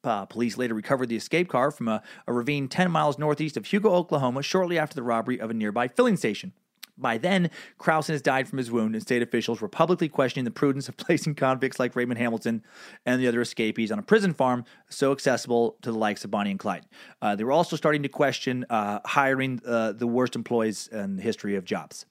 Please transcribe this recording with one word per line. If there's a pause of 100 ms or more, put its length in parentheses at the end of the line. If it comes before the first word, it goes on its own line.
Uh,
police
later
recovered
the
escape
car
from
a, (240)
a
ravine
ten
miles
northeast
of
Hugo,
Oklahoma,
shortly
after
the
robbery
of
a
nearby
filling
station. (440)
By
then, (260)
Krausen
has
died
from
his
wound,
and
state
officials
were
publicly
questioning
the
prudence
of
<laughs>
placing
convicts
like
Raymond
Hamilton (420)
and
the
other
escapees
on
a
prison
farm (240)
so
accessible
to
the
likes
of
Bonnie
and
Clyde. (340)
Uh,
they
were
also
starting
to
question,
uh,
hiring,
uh,
the
worst
employees
in
the
history
of
jobs.